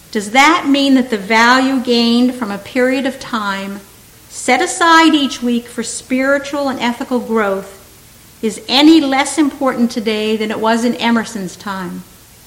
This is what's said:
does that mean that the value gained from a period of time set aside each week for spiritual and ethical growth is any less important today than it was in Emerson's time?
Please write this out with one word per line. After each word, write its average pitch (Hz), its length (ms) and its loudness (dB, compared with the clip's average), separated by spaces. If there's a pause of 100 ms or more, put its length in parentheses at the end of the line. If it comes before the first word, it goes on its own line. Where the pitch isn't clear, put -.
(100)
does 208 220 -6
that 294 360 4
mean 277 260 4
that 254 160 2
the 220 60 -2
value 240 640 2
gained 240 540 2
from 214 160 -6
a 202 80 -8
period 254 480 -2
of 262 140 -6
time 196 580 -6 (520)
set - 300 0
aside 330 540 4
each 277 300 -2
week 240 220 -2
for - 180 -10
spiritual 277 840 -2
and - 120 -4
ethical 240 400 -4
growth 202 540 -4 (680)
is 214 260 -6
any 302 320 6
less 277 380 0
important 262 520 0
today 220 460 -2
than 214 140 -4
it 208 100 -6
was 226 240 0
in 247 120 0
Emerson's 214 600 -4
time? 180 480 -10 (420)